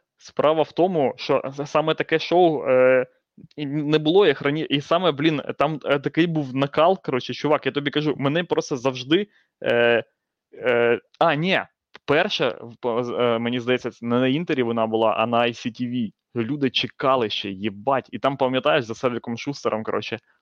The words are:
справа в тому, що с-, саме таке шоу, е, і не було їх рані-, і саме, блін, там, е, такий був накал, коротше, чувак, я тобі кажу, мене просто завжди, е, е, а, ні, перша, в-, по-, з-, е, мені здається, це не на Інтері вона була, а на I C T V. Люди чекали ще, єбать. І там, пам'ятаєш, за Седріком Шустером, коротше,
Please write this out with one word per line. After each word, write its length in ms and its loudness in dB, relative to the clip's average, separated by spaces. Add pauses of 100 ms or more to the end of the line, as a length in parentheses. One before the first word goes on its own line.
(180)
справа 460 0
в 80 -4
тому, 460 0
що 280 0
с-, 200 -8
саме 300 0
таке 240 0
шоу, 440 2
е, 440 4 (480)
і 100 -6
не 320 0
було 300 4
їх 140 2
рані-, 280 -2
і 120 0
саме, 300 2
блін, 300 0 (160)
там, 280 0
е, 140 2
такий 280 0
був 280 -4
накал, 480 2
коротше, 300 -4
чувак, 320 0
я 60 0
тобі 200 -4
кажу, 260 -2
мене 260 0
просто 340 -2
завжди, 500 0 (360)
е, 400 4 (500)
е, 460 2 (200)
а, 160 4
ні, 260 0 (460)
перша, 420 2 (120)
в-, 140 -18
по-, 280 -2
з-, 100 -6
е, 260 2
мені 200 -2
здається, 320 -2
це 140 -16
не 140 2
на 80 2
Інтері 360 -2
вона 240 -2
була, 300 2
а 100 2
на 100 0
I 120 2
C 320 -8
T 100 -4
V. 200 -4 (240)
Люди 340 -2
чекали 600 -2
ще, 220 -8
єбать. 600 -4
І 80 -10
там, 180 -2
пам'ятаєш, 480 0
за 100 -8
Седріком 420 -4
Шустером, 460 -4
коротше, 360 -6 (220)